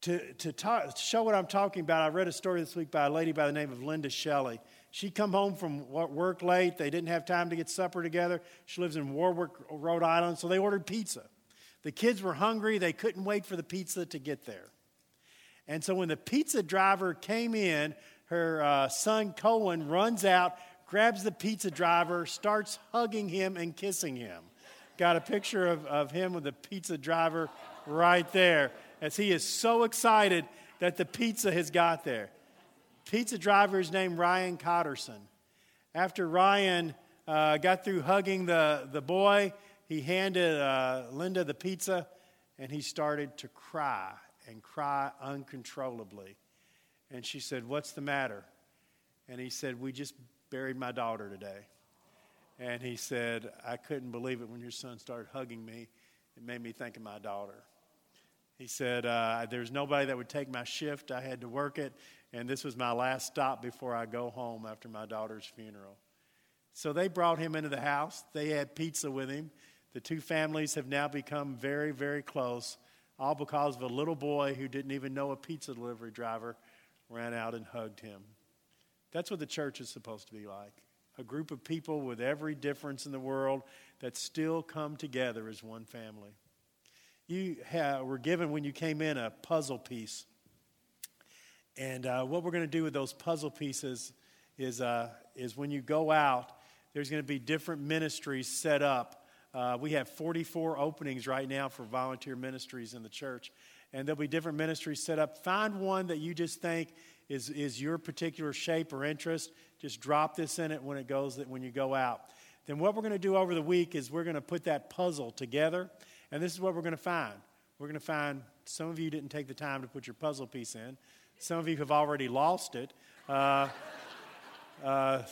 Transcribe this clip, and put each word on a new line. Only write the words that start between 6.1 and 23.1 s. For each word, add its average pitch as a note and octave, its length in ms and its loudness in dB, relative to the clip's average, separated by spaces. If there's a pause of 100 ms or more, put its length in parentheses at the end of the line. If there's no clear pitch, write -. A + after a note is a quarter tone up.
late. F3+ 340 6
They C#3+ 140 0
didn't E3+ 180 -2
have E3+ 160 0
time F3 260 2
to E3+ 60 -2
get E3 140 -4
supper F3+ 320 -2
together. F3 380 2 (260)
She - 140 -8
lives E3+ 160 -2
in C#3 180 -4
Warwick, E3+ 380 2 (180)
Rhode E3 320 0
Island, E3+ 360 4
so F3 100 -4
they F#3 100 4
ordered G3 280 2
pizza. G3 360 -4 (600)
The D3+ 100 -6
kids A3 280 4
were F#3 140 0
hungry. G#3+ 440 2
They F3 140 4
couldn't F#3+ 320 -2
wait G3+ 220 0
for G3+ 80 -8
the E3 80 -4
pizza F3+ 440 -4
to E3 120 -8
get C3+ 260 -6
there. G2 260 -14 (1000)
And D3+ 160 -4
so F#3+ 100 2
when F#3 140 2
the D3+ 80 0
pizza C4 480 2
driver F#3+ 500 4
came A3+ 400 0
in, D#3 400 2 (300)
her, E3 360 2
uh, C#3+ 280 6
son G#3+ 440 2
Cohen G3 540 4
runs F#3+ 380 4
out, F3+ 320 8 (320)
grabs G#3 340 6
the G#3 80 2
pizza G3 400 -2
driver, E3+ 560 4
starts G#3 540 0 (100)
hugging G#3+ 380 0